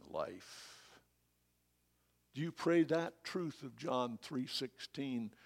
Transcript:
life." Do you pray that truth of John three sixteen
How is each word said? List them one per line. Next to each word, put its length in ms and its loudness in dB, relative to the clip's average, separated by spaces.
life." 920 -8
Do 80 -2
you 100 0
pray 340 6
that 380 0
truth 380 -4
of 140 -10
John 420 2
three 300 -4
sixteen 840 -4